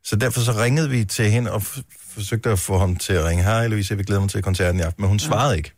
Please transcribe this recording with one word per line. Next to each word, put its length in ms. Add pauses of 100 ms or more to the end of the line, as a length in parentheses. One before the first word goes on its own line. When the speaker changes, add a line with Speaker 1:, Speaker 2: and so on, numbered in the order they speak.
Speaker 1:
Så 120
derfor 240
så 120
ringede 380
vi 140
til 260
hende 220
og 100
f-, 520
forsøgte 360
at 80
få 200
ham 180
til 160
at 120
ringe. 200
"Hej 220
Louise, 300
vi 60
glæder 180
mig 100
til 120
koncerten 380
i 20
aften." 200
Men 60
hun 100
Speaker 2:
Ja. 80
Speaker 1:
svarede 300
ikke, 220